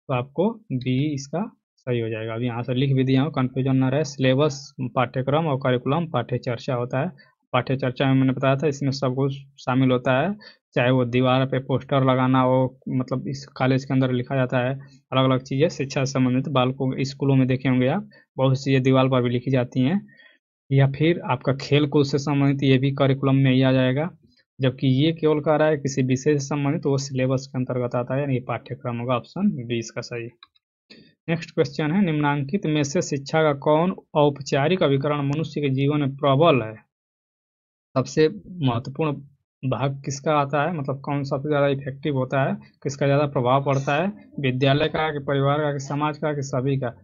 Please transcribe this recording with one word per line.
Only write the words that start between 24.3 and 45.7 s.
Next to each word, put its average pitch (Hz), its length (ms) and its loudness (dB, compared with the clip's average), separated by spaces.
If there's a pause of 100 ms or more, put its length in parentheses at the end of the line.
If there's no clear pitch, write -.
जबकि 131 260 -2
ये 139 260 2
केवल 156 280 0
कह 151 160 2
रहा 156 120 2
है 156 80 2
किसी 139 260 -2
विषय 131 360 0
से - 0 -
संबंधित, 143 480 -2
वो 139 120 2
syllabus 131 480 -2
के 131 120 -8
अंतर्गत 123 360 -4
आता 123 200 -4
है, 139 60 -2
यानी 135 200 -2
पाठ्यक्रम 120 560 -8
होगा, 120 200 -2
option 156 500 -4
B 120 120 -4
इसका 113 220 -8
सही। 117 280 -10 (1000)
Next 165 220 -4
question 151 420 -2
है, 202 120 2
निम्नांकित 147 600 0
में 151 160 2
से 160 200 0
शिक्षा 151 400 -2
का 151 100 4
कौन 156 440 0 (180)
औपचारिक 147 680 2
अभिकरण 143 400 2
मनुष्य 156 380 -2
के 147 80 0
जीवन 139 320 0
में 139 160 -2
प्रबल 139 460 4
है? 110 240 -14 (1120)
सबसे 156 320 2 (180)
महत्वपूर्ण 139 640 -2 (500)
भाग 131 420 -4
किसका 151 320 -2
आता 143 260 0
है, 170 160 -2
मतलब 139 220 -6
कौन 143 240 -4
सबसे 143 240 -4
ज़्यादा 143 200 2
effective 139 480 -4
होता 131 260 0
है, 180 120 0 (280)
किसका 139 240 -2
ज़्यादा 139 200 2
प्रभाव 139 380 2
पड़ता 139 300 0
है, 185 180 0 (280)
विद्यालय 135 480 2
का, 156 220 -2
कि 147 80 -4
परिवार 139 400 0
का, 147 140 0